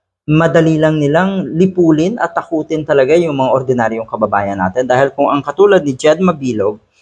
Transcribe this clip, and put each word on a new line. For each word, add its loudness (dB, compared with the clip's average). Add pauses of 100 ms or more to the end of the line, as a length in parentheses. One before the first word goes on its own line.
(260)
Madali 2
lang 2
nilang 0
lipulin 0
at -4
takutin -4
talaga 2
yung 0
mga 0
ordinaryong -2
kababayan -2
natin. -2
Dahil 2
kung 0
ang -2
katulad 2
ni -2
Jed 2
Mabilog -2 (200)